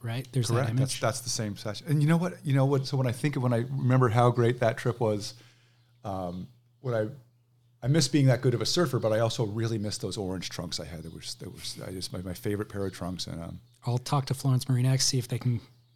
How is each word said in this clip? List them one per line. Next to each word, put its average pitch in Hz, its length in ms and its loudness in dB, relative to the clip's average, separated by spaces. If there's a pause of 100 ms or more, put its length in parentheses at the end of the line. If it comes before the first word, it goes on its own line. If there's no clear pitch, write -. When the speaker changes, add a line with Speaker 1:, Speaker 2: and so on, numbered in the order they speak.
Speaker 1:
right? 120 320 -6
There's 123 160 0
that 113 60 2
Speaker 2:
Correct. 131 160 2
Speaker 1:
image. 127 100 0
Speaker 2:
That's, 135 180 0
that's 113 220 0
the - 80 -8
same 104 260 -4
session. - 340 -8
And 151 120 4
you 147 80 4
know 170 80 6
what? 180 160 0 (100)
You 143 100 0
know 135 120 6
what? 135 200 2
So 139 120 -2
when 131 100 2
I 110 60 0
think 143 240 -2
of, 123 60 -2
when 123 100 2
I 117 60 2
remember 127 500 4
how 120 200 8
great 120 300 4
that 113 180 2
trip - 220 -2
was, 107 360 0 (680)
um, 90 440 -6 (340)
what 127 140 -4
I 107 120 0 (760)
I 123 40 -2
miss 151 200 4
being 139 200 4
that 120 140 4
good 123 120 2
of 113 80 0
a 107 40 -2
surfer, 135 340 0
but 110 120 2
I 110 80 2
also 117 260 0
really 110 340 -2
miss 104 180 -4
those 92 200 -6
orange 92 320 -4
trunks 85 300 -8
I - 60 -8
had. 80 180 -12
That 82 100 -12
were, - 80 -16 (180)
that - 120 -12
were, - 360 -12
I 95 40 -8
just, 92 220 -8
my, 95 60 -6
my 90 140 -8
favorite 104 360 -4
pair 98 160 -6
of 95 80 -6
trunks. 90 340 -6
And, 85 160 -8
um, 85 160 -12 (260)
Speaker 1:
I'll 123 120 0
talk 135 300 0
to 135 80 -2
Florence 127 300 0
Marinex, 131 360 2
see - 160 2
if 117 100 -2
they 117 120 -4
can 120 200 0 (360)